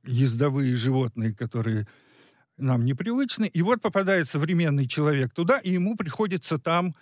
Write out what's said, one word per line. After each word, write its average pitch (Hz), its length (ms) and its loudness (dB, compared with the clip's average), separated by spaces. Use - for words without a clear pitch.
ездовые 131 720 0
животные, 117 600 0
которые 113 520 -2
нам 127 280 2
непривычны. 214 600 -2
И 170 160 0
вот 220 200 2
попадает 190 460 2
современный 156 600 0
человек 143 460 0
туда, 202 260 2
и 185 140 -4
ему 185 220 0
приходится 175 640 -4
там, 170 440 0